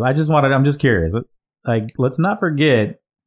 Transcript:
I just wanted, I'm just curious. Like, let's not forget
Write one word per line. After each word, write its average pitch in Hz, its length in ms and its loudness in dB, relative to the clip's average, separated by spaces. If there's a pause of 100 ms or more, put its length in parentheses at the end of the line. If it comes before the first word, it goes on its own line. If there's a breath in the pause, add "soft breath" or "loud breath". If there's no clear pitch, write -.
I 127 120 0
just 156 160 -2
wanted, 139 220 2
I'm 139 120 2
just 143 160 0
curious. 92 320 0 (540)
Like, 113 320 -2
let's 127 200 -2
not 196 220 -2
forget 143 600 0 (260)